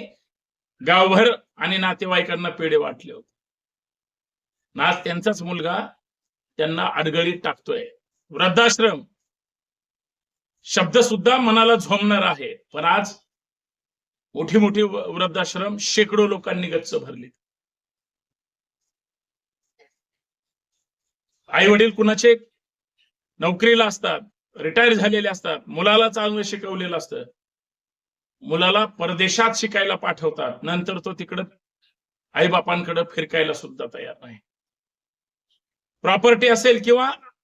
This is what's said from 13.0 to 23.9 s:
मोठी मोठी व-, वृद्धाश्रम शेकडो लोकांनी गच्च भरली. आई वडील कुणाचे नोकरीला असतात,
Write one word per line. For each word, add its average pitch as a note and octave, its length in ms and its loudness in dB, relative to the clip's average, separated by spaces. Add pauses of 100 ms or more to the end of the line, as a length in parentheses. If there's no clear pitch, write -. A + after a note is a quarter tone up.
मोठी D#3+ 240 0
मोठी G#3 240 4
व-, G3 260 -2
वृद्धाश्रम F#3 720 -4
शेकडो G#3 500 0
लोकांनी F3+ 420 -6
गच्च D#3+ 260 -6
भरली. C3+ 340 -10 (4000)
आई F#3 200 4
वडील G#3 240 6
कुणाचे G#3+ 440 4 (1040)
नोकरीला G#3+ 460 2
असतात, F#3 360 -4 (360)